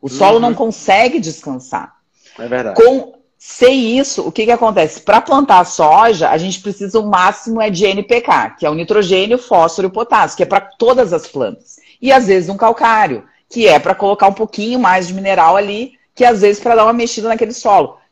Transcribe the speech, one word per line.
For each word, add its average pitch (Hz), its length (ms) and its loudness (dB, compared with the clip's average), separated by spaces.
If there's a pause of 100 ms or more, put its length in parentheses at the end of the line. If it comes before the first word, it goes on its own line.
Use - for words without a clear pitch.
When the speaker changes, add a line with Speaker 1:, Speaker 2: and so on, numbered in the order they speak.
Speaker 1:
O 139 60 -12
solo 190 280 2
Speaker 2:
Uhum. 226 60 2
Speaker 1:
não 240 120 -2
consegue 226 640 -2
descansar. 135 760 -12 (420)
Speaker 2:
É 233 100 -12
verdade. 185 340 -2
Speaker 1:
Com... 254 380 2 (180)
Sem 247 600 0
isso, 277 300 -4
o 165 40 -8
que 220 140 -4
que 233 60 2
acontece? 202 500 0
Pra 214 200 2
plantar 269 440 2
soja, 170 640 2
a 151 80 0
gente 180 240 -8
precisa 202 380 -6
o 208 80 -4
máximo 202 540 -2
é 214 80 -2
de 190 160 -2
N 196 180 -2
P 240 180 0
K, 156 300 -4
que - 140 -8
é 151 40 0
o 151 40 -4
nitrogênio, 190 640 0
o 247 40 -6
fósforo 180 460 0
e - 20 -4
o 185 40 -12
potássio, 214 440 -2
que 185 60 -2
é - 20 0
pra 190 160 -2
todas 233 520 -2
as 160 140 -6
plantas. - 500 -10 (240)
E 269 100 0
às 247 160 4
vezes 185 220 0
um 196 80 -8
calcário, 214 680 0 (240)
que 233 180 0
é 151 100 6
pra 190 180 -2
colocar 202 320 0
um 196 60 2
pouquinho 220 460 -6
mais 185 280 0
de 185 60 -10
mineral 190 440 2
ali, 208 360 -6 (220)
que - 80 0
às 226 180 4
vezes 208 200 2
pra 233 140 0
dar 220 100 4
uma 226 80 2
mexida 233 340 -4
naquele 226 260 -4
solo. 190 440 0 (140)